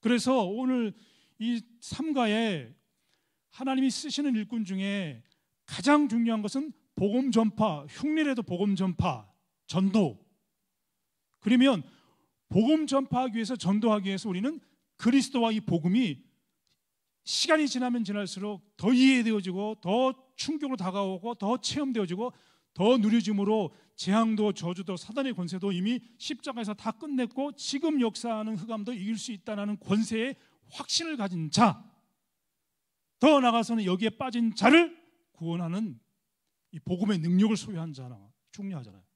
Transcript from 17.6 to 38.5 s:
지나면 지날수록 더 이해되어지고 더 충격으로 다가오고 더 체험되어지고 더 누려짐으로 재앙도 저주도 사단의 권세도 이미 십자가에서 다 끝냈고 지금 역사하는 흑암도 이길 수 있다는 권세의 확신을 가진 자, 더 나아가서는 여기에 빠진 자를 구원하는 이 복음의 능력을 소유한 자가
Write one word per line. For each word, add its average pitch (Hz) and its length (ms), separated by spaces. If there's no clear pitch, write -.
지나면 247 340
지날수록 202 720
더 220 160
이해되어지고 220 880
더 247 320
충격으로 294 400
다가오고 190 600
더 233 240
체험되어지고 226 720
더 233 240
누려짐으로 208 760
재앙도 214 560
저주도 175 440
사단의 247 380
권세도 180 380
이미 202 280
십자가에서 233 560
다 - 180
끝냈고 269 600
지금 294 480
역사하는 220 560
흑암도 220 380
이길 208 240
수 240 140
있다는 208 460
권세의 220 580
확신을 311 460
가진 175 340
자, 196 340
더 285 220
나아가서는 233 440
여기에 185 260
빠진 233 440
자를 320 440
구원하는 170 680
이 165 60
복음의 185 400
능력을 185 380
소유한 165 360
자가 123 400